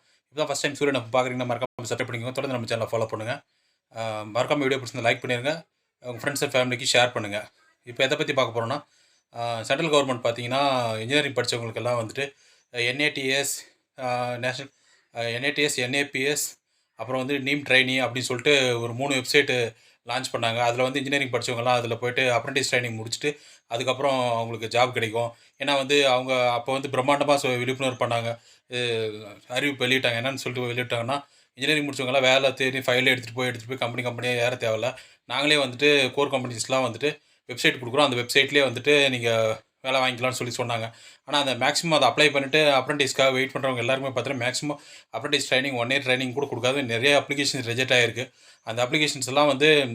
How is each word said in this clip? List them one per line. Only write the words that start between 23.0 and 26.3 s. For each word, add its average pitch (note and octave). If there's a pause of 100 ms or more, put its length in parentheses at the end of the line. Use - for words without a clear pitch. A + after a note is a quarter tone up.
முடிச்சுட்டு, D3 (300)
அதுக்கப்புறம் B2+
அவங்களுக்கு A2+
ஜாப் B2
கிடைக்கும். A#2 (260)
ஏன்னா C#3
வந்து C#3
அவங்க B2+